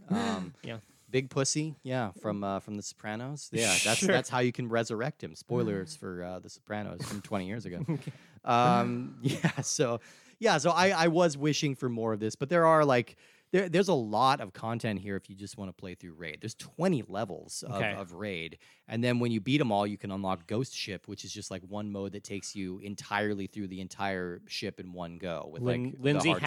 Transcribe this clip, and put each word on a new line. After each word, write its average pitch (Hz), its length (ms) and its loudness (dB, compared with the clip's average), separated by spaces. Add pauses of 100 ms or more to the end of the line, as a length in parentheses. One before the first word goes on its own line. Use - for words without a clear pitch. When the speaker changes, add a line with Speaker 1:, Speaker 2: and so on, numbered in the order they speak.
Speaker 1:
<laughs> - 80 -10
Speaker 2:
Um, 190 520 -2
Speaker 1:
Yeah. 113 160 -10 (300)
Speaker 2:
Big 131 220 0
Pussy, 151 540 0
yeah, 127 260 -2 (100)
from, 101 220 -2
uh, 98 180 0
from 107 160 -8
The 101 60 -6
Sopranos. 120 720 -8
Yeah, 110 220 2 (100)
that's, 208 160 4
Speaker 1:
Sure. 190 80 4
Speaker 2:
that's 165 200 4
how 127 120 2
you 127 120 4
can 120 160 -4
resurrect 117 540 -2
him. 82 140 -10
Spoilers 101 600 -2
Speaker 1:
<laughs> - 40 -20
Speaker 2:
for, 92 240 -8
uh, 92 160 -6
The - 100 -16
Sopranos 101 540 -8
from 104 180 -8
twenty 98 240 -4
years 101 200 -6
ago. 87 200 -6
Speaker 1:
<laughs> - 20 -2
Okay. 147 240 -4 (320)
Speaker 2:
Um, 120 760 4
<laughs> 120 40 -18
yeah, - 400 0
so, 117 360 0 (400)
yeah, 208 200 6
so 143 120 4
I, 175 200 6
I 170 180 6
was 175 280 6
wishing 143 380 2
for 127 140 -2
more 113 240 0
of 104 80 -2
this, 110 160 -2
but 135 120 -4
there 170 180 6
are, 156 180 8
like, 123 320 4 (360)
there, 185 160 4
there's 175 200 4
a 190 60 4
lot 127 460 4
of 104 120 -10
content 113 480 -2
here 101 160 -6
if - 140 -10
you 98 60 -16
just 98 220 -12
wanna 95 140 -10
play 90 240 -12
through 85 180 -16
Raid. 80 280 -10
There's 139 120 -8
twenty 160 540 -2
levels 92 560 -6
of, 113 120 -6
Speaker 1:
Okay. 101 180 0
Speaker 2:
of 95 180 -10
Raid, 85 460 -8 (300)
and 113 140 -4
then 123 180 4
when 120 120 2
you 113 80 2
beat 131 200 2
'em 123 120 0
all, 101 140 2
you 101 120 -4
can 101 140 -8
unlock 95 340 -2
Ghost 113 300 -4
Ship, 92 320 -8
which 104 160 -10
is 95 80 -12
just, 104 180 -10
like, 92 120 -8
one 104 280 -6
mode 98 220 -4
that 98 120 -12
takes - 300 -8
you 95 260 -6
entirely 104 640 -2
through 98 220 -8
the 95 120 -8
entire 92 640 -4
ship - 340 -6
in 90 120 -12
one 85 260 -8
go 80 340 -4
with, 98 100 -8
Speaker 1:
Lin-, 123 220 0
Speaker 2:
like, 135 120 -6
the 131 60 -14
Speaker 1:
Lindsay 147 280 4
Speaker 2:
hardest 147 160 2